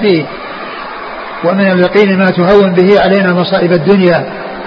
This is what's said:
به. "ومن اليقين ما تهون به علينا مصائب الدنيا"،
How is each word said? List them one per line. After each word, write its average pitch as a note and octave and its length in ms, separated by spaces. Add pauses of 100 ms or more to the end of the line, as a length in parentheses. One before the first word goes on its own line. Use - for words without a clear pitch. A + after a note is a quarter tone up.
به. E3+ 240 (1160)
"ومن F#3+ 260
اليقين F#3 480
ما F#3+ 120
تهون F#3 420
به F#3 280
علينا F#3+ 320
مصائب F3 400
الدنيا"، F3 600 (340)